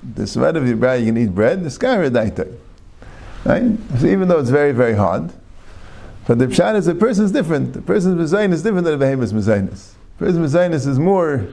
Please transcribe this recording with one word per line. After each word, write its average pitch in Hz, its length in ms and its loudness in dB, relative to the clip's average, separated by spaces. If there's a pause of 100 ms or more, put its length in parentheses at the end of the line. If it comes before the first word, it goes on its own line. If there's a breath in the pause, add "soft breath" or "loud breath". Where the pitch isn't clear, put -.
(140)
The 101 120 -4
sweat 135 300 0
of 139 100 0
your 120 100 0
brow 123 180 2
you 120 120 0
can 113 100 0
eat 113 180 0
bread. 127 300 2
The 151 60 -6
sky 247 260 -2
redaita. 117 560 -2 (920 loud breath)
Right? 226 260 2 (280)
So 127 80 2
even 190 200 2
though 170 140 4
it's 120 100 -2
very, 143 220 4
very 117 220 2
hard, 101 380 0 (920 loud breath)
but 120 140 2
the 127 80 2
pshat 208 260 2
is 190 140 2
a 175 80 0
person's 208 340 2
different. 156 440 -2
The - 60 -10
person's 175 520 0
mizayin 202 200 2
is 160 100 0
different 185 220 0
than 160 100 2
a 143 40 -4
behemoth's 135 340 0
mizayin 104 400 0
is. - 220 -18 (240)
The 170 60 -4
person's 165 280 0
mizayin 175 200 2
is 135 260 -2
more 160 540 0